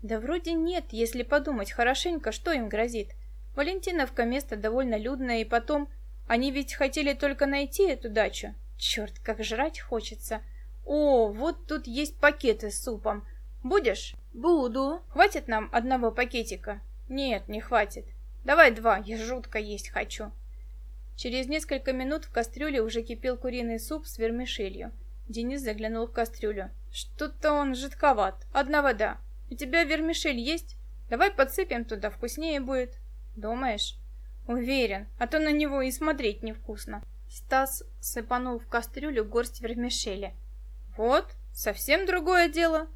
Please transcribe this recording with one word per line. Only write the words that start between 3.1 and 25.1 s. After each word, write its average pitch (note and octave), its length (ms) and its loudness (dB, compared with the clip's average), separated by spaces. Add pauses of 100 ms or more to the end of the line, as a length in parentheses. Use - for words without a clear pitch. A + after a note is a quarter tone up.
Валентиновка D#4+ 720 0
место A#3+ 320 -2
довольно A3+ 400 2
людное, B3 420 0
и A3 60 0
потом... C#4+ 420 2 (400)
Они C4 240 2
ведь C4+ 220 -2
хотели C#4 400 2
только C#4 320 2
найти C#4 380 2
эту C4+ 260 0
дачу. G#3 440 0 (240)
Чёрт, - 420 -2
как A3 220 -4
жрать A#3 380 0
хочется. A3 640 -6 (440)
О, C#4 460 6
вот D4 360 -2
тут D4+ 200 -4
есть C#4+ 320 -4
пакеты A#3+ 520 4
с - 120 -6
супом. G#3 420 -4 (380)
Будешь?» B3+ 520 2 (180)
«Буду. C4+ 760 2
Хватит F4 380 6
нам A3 240 0
одного A#3+ 400 2
пакетика?» A3 680 -2 (260)
«Нет, B3+ 400 -2
не G#3+ 140 -6
хватит. G#3+ 440 2 (380)
Давай D4 280 10
два, A3 260 4
я G#3+ 200 -6
жутко A3+ 420 -4
есть G#3 300 -6
хочу». - 420 -4 (840)
Через B3 320 -2
несколько C#4 460 -2
минут C4+ 320 -2
в - 60 -14
кастрюле B3+ 500 0
уже A3+ 200 0
кипел A#3+ 360 -2
куриный A#3+ 420 -2
суп D4+ 260 -6
с - 120 -12
вермишелью. A3+ 760 -2 (360)